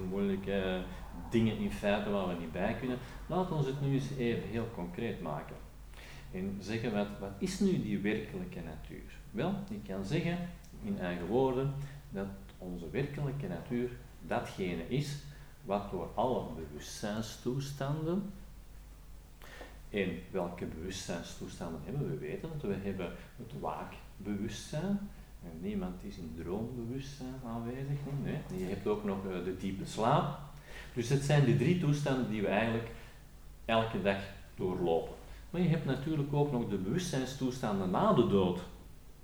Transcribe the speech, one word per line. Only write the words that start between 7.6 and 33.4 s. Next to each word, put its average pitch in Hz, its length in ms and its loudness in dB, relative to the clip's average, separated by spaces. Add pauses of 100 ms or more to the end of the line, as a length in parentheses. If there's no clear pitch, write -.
nu 185 220 6
die 104 160 2
werkelijke 92 640 -2
natuur? 80 580 -10 (120)
Wel, 156 240 0 (160)
ik 101 180 -4
kan 95 160 -2
zeggen, 170 340 2 (440)
in 101 160 -2
eigen 87 280 -2
woorden, 131 480 4 (360)
dat - 160 -2 (320)
onze 92 320 -6
werkelijke 139 560 0
natuur 123 440 0 (360)
datgene 92 640 -2
is 143 280 0 (460)
wat 101 280 0
door 82 240 -2
alle 107 300 4 (120)
bewustzijnstoestanden, 139 1800 -2 (1600)
en - 300 2 (100)
welke 90 360 -2
bewustzijnstoestanden 85 1160 -6
hebben 127 180 -2
we? 135 120 -2
We - 40 -4
weten 92 340 -4
het, 147 100 -4
we 98 200 0
hebben 92 300 -4 (240)
het 120 240 -10
waakbewustzijn, 110 1500 -2 (320)
en 82 180 -10
niemand 90 440 -4
is 95 120 -8
in 82 260 -8
droombewustzijn 120 920 -4 (120)
aanwezig, 127 520 -4 (240)
nee, 104 160 -2 (120)
nee. - 100 -4
Je - 60 -2
hebt 98 200 -4
ook 104 180 2
nog, 98 220 0
eh, 92 180 -2
de 92 120 -2
diepe 95 280 -2
slaap. 131 540 4 (560)
Dus 117 140 0
het 139 140 4
zijn 147 220 8
de 113 120 8
drie 175 240 6
toestanden 135 500 4
die 107 100 2
we 98 60 4
eigenlijk 110 440 4 (760)